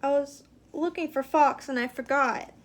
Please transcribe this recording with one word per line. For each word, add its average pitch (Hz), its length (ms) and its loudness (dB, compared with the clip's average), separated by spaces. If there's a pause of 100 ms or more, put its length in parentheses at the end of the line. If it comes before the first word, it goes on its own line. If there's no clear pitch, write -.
I 277 100 -2
was 285 320 -2 (300)
looking 330 380 -4
for 269 120 -4
Fox 269 460 2
and 262 100 -4
I 240 80 -2
forgot. 262 640 -2 (140)